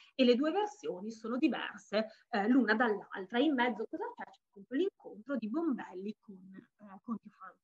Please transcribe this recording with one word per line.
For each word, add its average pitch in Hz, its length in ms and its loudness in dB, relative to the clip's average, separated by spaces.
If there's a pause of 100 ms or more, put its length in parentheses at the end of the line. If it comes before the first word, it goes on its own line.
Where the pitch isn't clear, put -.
(160)
e 269 80 4
le 240 120 8
due 302 160 2
versioni 254 600 -4
sono 226 260 -6
diverse, 220 720 0 (220)
eh, 202 180 0
l'una 226 280 6
dall'altra. 208 640 -2
In 294 140 4
mezzo 240 360 0
cosa 349 160 -6 (100)
c'è? - 140 -12
C'è - 180 -20
appunto - 280 -12
l'incontro 277 600 -4
di 214 120 -4
Bombelli 214 720 -4
con, 196 160 -18
eh, 190 680 -20
con 226 180 -8
Diofanto. - 420 -20